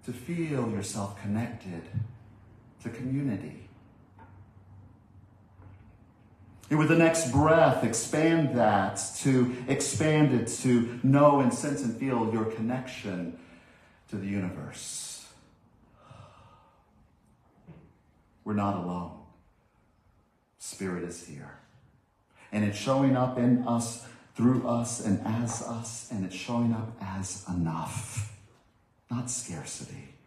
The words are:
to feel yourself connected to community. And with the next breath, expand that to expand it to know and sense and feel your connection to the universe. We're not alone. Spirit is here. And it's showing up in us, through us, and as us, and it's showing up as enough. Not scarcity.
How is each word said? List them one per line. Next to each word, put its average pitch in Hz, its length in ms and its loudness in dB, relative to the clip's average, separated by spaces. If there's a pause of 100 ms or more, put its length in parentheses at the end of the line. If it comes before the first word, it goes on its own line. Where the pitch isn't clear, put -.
to - 80 -8
feel 151 580 -4
yourself 101 520 -6
connected 101 600 -6 (1000)
to 113 60 -8
community. 127 800 -6 (3000)
And 151 80 2
with 151 100 4
the 160 80 6
next 160 360 4
breath, 160 500 6
expand 151 720 2
that 104 460 2 (160)
to 127 360 4 (120)
expand 151 680 2
it 117 140 2 (160)
to 120 400 2
know 139 380 8
and 123 120 4
sense 143 300 -4
and 113 140 -2
feel 117 360 0
your 110 120 2
connection 110 920 -6 (680)
to - 80 -10
the 98 100 -6
universe. - 1000 -8 (3250)
We're 104 100 -4
not 101 220 0
alone. 87 420 -6 (1400)
Spirit 90 460 -6
is 85 220 -12
here. 71 320 -16 (920)
And 104 120 0
it's 101 140 -2
showing 135 380 4
up 127 200 2
in 123 300 4
us, 117 400 -2 (280)
through 123 320 4
us, 120 380 -2
and 98 220 2
as 117 360 -2
us, - 480 -10
and 95 140 -4
it's 92 120 -10
showing 120 360 0
up 107 280 -6
as 95 480 -8
enough. 82 840 -4 (800)
Not 123 180 -6
scarcity. - 840 -10 (120)